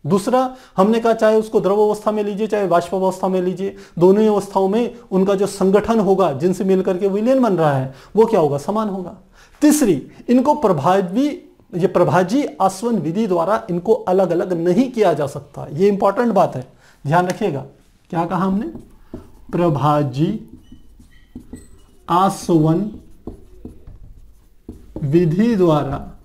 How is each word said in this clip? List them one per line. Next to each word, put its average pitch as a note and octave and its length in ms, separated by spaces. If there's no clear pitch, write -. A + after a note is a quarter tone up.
दूसरा B3 500
हमने A3 240
कहा A3+ 120
चाहे A3 260
उसको G#3+ 220
द्रव G3 200
अवस्था G#3+ 320
में G#3+ 120
लीजिए G#3 220
चाहे G3+ 200
वाष्प E3+ 280
अवस्था F#3 340
में F#3 140
लीजिए, F#3+ 340
दोनों G3 240
ही G#3+ 60
अवस्थाओं G3 400
में A3+ 260
उनका F#3+ 240
जो F#3+ 120
संगठन G3+ 540
होगा F#3+ 320
जिनसे F3+ 320
मिलकर F#3+ 340
के G3+ 100
विलयन A#3 340
बन A3 100
रहा D#3 240
है C3 180
वो A3 100
क्या G#3+ 140
होगा, C#3+ 180
समान G#3+ 300
होगा। F#3 280
तीसरी, D4 480
इनको B3+ 260
प्रभावी G3 1000
ये F3+ 120
प्रभाजी F3+ 580
आसवन A3 360
विधि E3+ 300
द्वारा F3+ 440
इनको F3 220
अलग-अलग F#3 600
नहीं F3+ 380
किया G3+ 220
जा D3 140
सकता। C3+ 460
ये F3+ 160
इंपॉर्टेंट G3+ 440
बात E3+ 240
है, - 160
ध्यान F3+ 200
रखिएगा। F#3 380
क्या E3+ 140
कहा F3+ 200
हमने? G3 220
प्रभाजी D3+ 880
आसवन F3 840
विधि F3 540
द्वारा D3 560